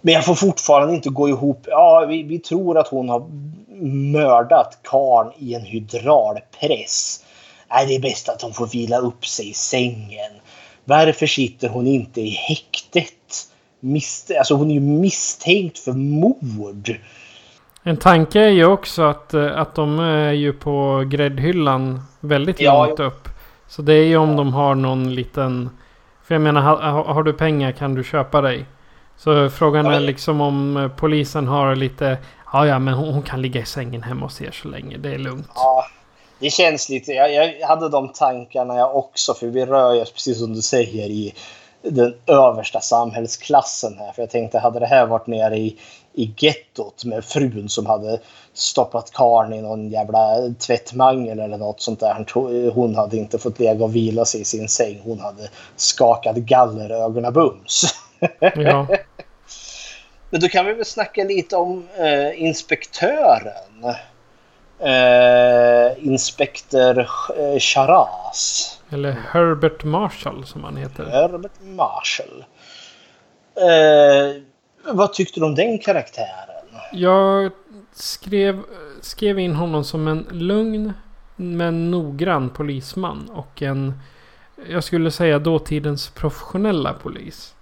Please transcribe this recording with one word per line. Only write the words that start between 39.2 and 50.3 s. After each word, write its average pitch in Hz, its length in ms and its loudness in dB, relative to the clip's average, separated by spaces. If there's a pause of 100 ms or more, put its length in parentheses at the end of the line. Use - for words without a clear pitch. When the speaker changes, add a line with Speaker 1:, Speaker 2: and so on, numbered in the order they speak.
Speaker 1:
för 120 140 -8
vi 127 180 -2
rör 123 360 4
oss, 117 100 -8
precis 117 280 -6
som 113 140 -6
du 110 80 -6
säger, 113 480 -2
i 107 240 -6 (480)
den 120 320 2 (140)
översta 123 520 4
samhällsklassen 117 1200 -2
här. 101 120 -14
För 120 100 -10
jag 113 80 -6
tänkte, 113 300 -4
hade 117 200 -2
det 117 60 -2
här 127 200 4
varit 110 220 -4
nere 110 300 -2
i, 110 200 -6 (360)
i 110 240 -6
gettot - 680 -4
med 113 200 -8
frun 110 440 -4
som 107 160 -6
hade 107 340 -2 (340)
stoppat - 580 -4
karln 117 420 2
i 110 80 -10
någon 107 280 -8
jävla 110 460 0 (320)